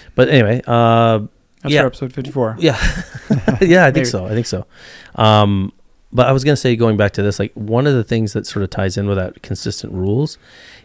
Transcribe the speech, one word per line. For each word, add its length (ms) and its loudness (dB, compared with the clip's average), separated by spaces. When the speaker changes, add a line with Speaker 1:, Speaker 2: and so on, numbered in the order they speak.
Speaker 1:
but 140 4
anyway, 380 2
uh, 540 2
Speaker 2:
That's 120 -2
Speaker 1:
yeah. 60 4
Speaker 2:
for 60 2
episode 260 -8
fifty-four. 480 -4
Speaker 1:
Yeah. 160 2
<laughs> 840 -2
Yeah, 220 6
I 60 4
think 60 0
Speaker 2:
Maybe. 80 0
Speaker 1:
so. 220 -4
I 80 -6
think 120 -2
so. 200 -6
Um, 580 4
but 160 4
I 40 2
was 120 0
gonna 120 2
say, 200 0
going 200 2
back 180 0
to 80 -4
this, 160 -2
like, 160 -4
one 320 -2
of 80 2
the 100 0
things 280 -2
that 140 -6
sort 160 -6
of 80 -6
ties 260 -4
in 120 -2
with 100 0
that 240 -8
consistent 500 -8
rules 460 -4